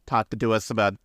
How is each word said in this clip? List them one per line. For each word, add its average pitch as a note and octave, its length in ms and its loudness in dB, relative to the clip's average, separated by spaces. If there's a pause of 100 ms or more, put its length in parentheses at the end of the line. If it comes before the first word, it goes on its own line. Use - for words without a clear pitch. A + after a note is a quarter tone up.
talk A2+ 240 -2
to A2+ 220 0
us A2 180 0
about G#2 240 2 (100)